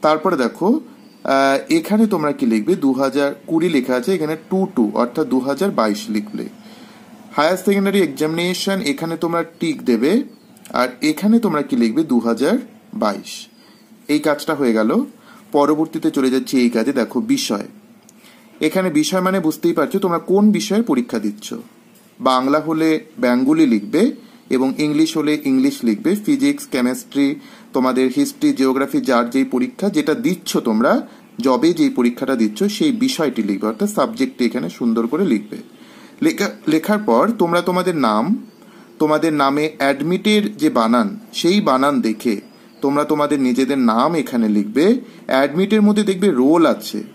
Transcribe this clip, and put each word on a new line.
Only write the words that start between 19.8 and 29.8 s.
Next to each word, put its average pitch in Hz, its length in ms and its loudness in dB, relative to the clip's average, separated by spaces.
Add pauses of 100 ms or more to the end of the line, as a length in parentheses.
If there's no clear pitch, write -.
তোমরা 170 140 0 (120)
কোন 196 120 4 (140)
বিষয়ে 208 340 -2
পরীক্ষা 123 340 -2
দিচ্ছ। 104 220 -8 (720)
বাংলা 131 480 2
হলে 160 220 2 (340)
বেঙ্গলি 131 500 4
লিখবে 110 280 0 (540)
এবং 131 120 2 (180)
ইংলিশ 151 320 2
হলে 151 160 0 (180)
ইংলিশ 131 240 2 (120)
লিখবে। 110 240 0 (140)
ফিজিক্স, 143 380 0 (100)
কেমিস্ট্রি, 131 540 -2 (480)
তোমাদের 127 300 2 (120)
হিস্ট্রি, 143 320 0 (100)
জিওগ্রাফি, 135 400 0 (100)
যার 120 240 4
যেই 135 220 0
পরীক্ষা 127 320 -2 (100)